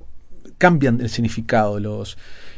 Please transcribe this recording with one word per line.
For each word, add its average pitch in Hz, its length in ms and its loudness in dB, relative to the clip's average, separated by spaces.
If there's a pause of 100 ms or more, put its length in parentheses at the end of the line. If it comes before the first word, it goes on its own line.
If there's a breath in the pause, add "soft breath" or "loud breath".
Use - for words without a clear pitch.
(560)
cambian 180 440 6
el 113 80 -2
significado. 110 720 0
Los, 104 360 -6 (420 soft breath)